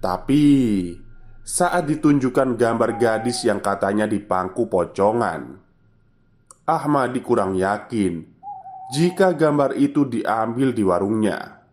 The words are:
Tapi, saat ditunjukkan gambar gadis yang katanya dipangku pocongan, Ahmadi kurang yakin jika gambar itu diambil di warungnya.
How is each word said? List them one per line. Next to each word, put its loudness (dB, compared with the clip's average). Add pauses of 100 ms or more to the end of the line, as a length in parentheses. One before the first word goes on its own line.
Tapi, 0 (1000)
saat -2
ditunjukkan 2
gambar 0
gadis 0
yang 0
katanya 0
dipangku -2
pocongan, -2 (1040)
Ahmadi 0
kurang 0
yakin -2 (720)
jika 2
gambar 0
itu 2
diambil -2
di 0
warungnya. 0 (100)